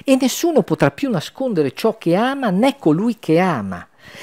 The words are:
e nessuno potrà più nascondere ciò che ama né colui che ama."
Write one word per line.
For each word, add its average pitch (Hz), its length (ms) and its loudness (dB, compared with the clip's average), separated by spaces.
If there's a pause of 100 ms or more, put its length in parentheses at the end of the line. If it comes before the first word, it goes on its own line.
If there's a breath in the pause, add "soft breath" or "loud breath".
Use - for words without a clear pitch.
e 262 160 2
nessuno 277 420 0
potrà 147 280 0
più - 180 -4
nascondere 180 640 -2
ciò - 240 -2
che 165 180 0
ama 254 360 -2
né 240 280 2
colui 185 400 0
che 160 200 0
ama." 104 500 -2 (340 loud breath)